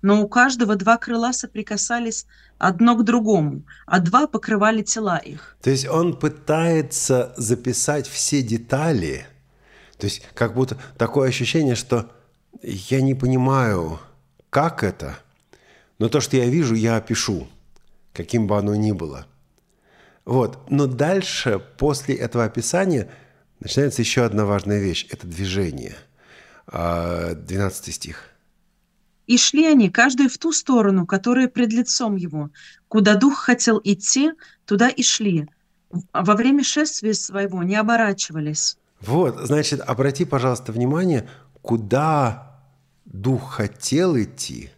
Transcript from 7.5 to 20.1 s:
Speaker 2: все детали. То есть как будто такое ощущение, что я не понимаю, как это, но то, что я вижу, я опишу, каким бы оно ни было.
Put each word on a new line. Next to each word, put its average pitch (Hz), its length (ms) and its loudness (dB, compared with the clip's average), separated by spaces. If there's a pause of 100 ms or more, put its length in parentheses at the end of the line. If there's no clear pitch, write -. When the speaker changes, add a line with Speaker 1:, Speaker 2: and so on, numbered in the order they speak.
Speaker 2:
все - 360 -2
детали. 113 840 -2 (720)
То - 80 -8
есть - 160 -6 (140)
как 113 180 -2
будто 127 240 -2 (200)
такое 131 320 0
ощущение, 127 460 0
что 113 360 -4 (500)
я 127 400 -4
не 135 140 2
понимаю, 127 840 0 (500)
как 160 340 0
это, 85 340 -6 (800)
но 110 120 0
то, 143 120 2
что - 160 0
я 123 80 4
вижу, 127 300 2
я 113 220 2
опишу, 107 500 -4 (680)
каким 107 340 -2
бы 104 100 2
оно 104 180 0
ни 107 160 2
было. 80 340 -6 (1000)